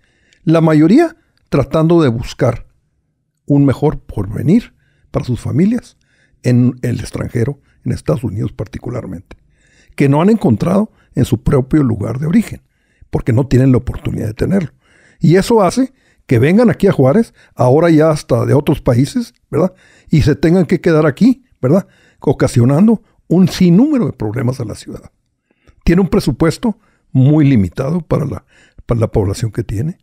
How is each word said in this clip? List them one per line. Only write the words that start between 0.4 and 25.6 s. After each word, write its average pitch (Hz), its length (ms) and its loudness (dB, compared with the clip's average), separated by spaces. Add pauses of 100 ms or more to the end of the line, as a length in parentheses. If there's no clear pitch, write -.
La 160 180 2
mayoría 165 540 4 (340)
tratando 160 500 0
de 147 80 2
buscar 120 580 -4 (800)
un 143 220 2
mejor 143 340 -2
porvenir 110 720 -4 (360)
para - 160 -6
sus 120 140 -6
familias 175 580 -4 (440)
en 123 380 0
el 110 200 -6
extranjero, - 600 -6 (240)
en 123 80 -4
Estados - 320 -4
Unidos 117 280 -6
particularmente, - 840 -12 (600)
que 143 120 2
no 143 140 2
han 196 80 4
encontrado 190 640 0 (220)
en 127 120 0
su - 160 -4
propio 143 400 0
lugar 113 360 -4
de 156 80 -6
origen, 190 360 -2 (480)
porque 135 240 -4
no 131 120 0
tienen 127 260 2
la 120 60 2
oportunidad - 500 -8
de 107 60 -10
tenerlo. 180 360 -4 (480)
Y 160 180 2
eso 214 260 2
hace 240 300 -2 (340)
que 123 120 0
vengan 185 320 2
aquí 170 160 0
a 190 60 4
Juárez, 143 420 0 (200)
ahora 143 360 2
ya 160 200 4
hasta 123 360 -2
de 117 80 0
otros 151 260 0
países, 139 540 -2 (160)
¿verdad? 156 240 -2 (340)
Y 131 140 2
se 151 140 2
tengan 180 280 2
que 170 160 -2
quedar 160 240 2
aquí, 190 400 0 (160)
¿verdad? 170 280 0 (320)
Ocasionando 143 800 2 (240)
un 175 220 2
sinnúmero 208 580 2
de 113 60 -6
problemas 113 480 -6
a 113 40 -8
la 104 120 -12
ciudad. - 340 -18 (720)